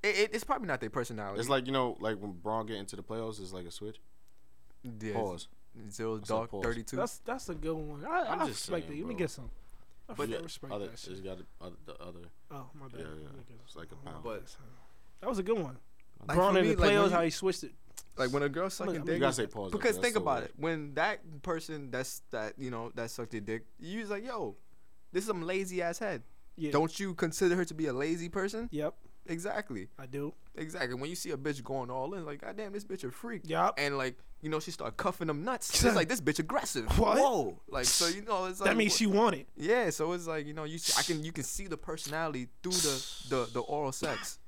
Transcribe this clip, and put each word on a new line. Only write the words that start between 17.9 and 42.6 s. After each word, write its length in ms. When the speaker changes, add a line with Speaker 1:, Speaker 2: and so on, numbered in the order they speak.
Speaker 1:
like, 160
when 100
a 60
girl 160
Speaker 3:
I'm 60
Speaker 1:
sucking 240
Speaker 3:
gonna, 100
Speaker 1:
dick, 100
Speaker 2:
You 60
gotta 140
say 120
pause, 240
though, 80
Speaker 1:
because 180
Speaker 2:
'cause 60
Speaker 1:
think 120
Speaker 2:
that's 0
so 80
Speaker 1:
about 160
Speaker 2:
weird. 120
Speaker 1:
it. 60
When 380
that 480
person 500
that's, 300
that, 260
you 140
know, 240
that 140
sucked 240
your 80
dick, 220
you 220
just 100
like, 140
"Yo, 320
this 120
is 40
some 140
lazy 400
ass 180
head." 220
Speaker 3:
Yeah. 160
Speaker 1:
Don't 260
you 160
consider 420
her 100
to 80
be 120
a 60
lazy 360
person? 440
Speaker 3:
Yep. 220
Speaker 1:
Exactly. 640
Speaker 3:
I 80
do. 260
Speaker 1:
Exactly. 420
When 120
you 60
see 160
a 40
bitch 260
going 280
all 240
in, 100
like, 160
"God 160
damn, 160
this 120
bitch 200
a 60
freak." 380
Speaker 3:
Yup. 280
Speaker 1:
And, 220
like, 180
you 80
know, 100
she 120
start 260
cuffing 300
them 180
nuts. 260
Speaker 3:
<laughs> 140
Speaker 1:
It's 120
like, 120
"This 120
bitch 180
aggressive." 480
Speaker 3:
What? 200
Speaker 1:
Whoa. 500
Like, 160
so, 220
you 160
know, 240
it's 140
like, 100
Speaker 3:
That 60
means 160
Speaker 1:
what 60
Speaker 3:
she 80
want 300
it. 100
Speaker 1:
Yeah, 340
so 220
it's 140
like, 200
you 80
know, 100
you 140
see, 200
I 40
can, 220
you 80
can 120
see 220
the 100
personality 720